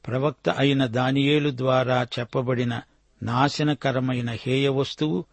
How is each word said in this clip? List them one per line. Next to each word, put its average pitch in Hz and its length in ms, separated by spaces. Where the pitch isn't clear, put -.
ప్రవక్త 131 440
అయిన 139 360
దానియేలు 139 640
ద్వారా 127 560
చెప్పబడిన 120 640
నాశనకరమైన 127 1080
హేయ 131 380
వస్తువు 151 640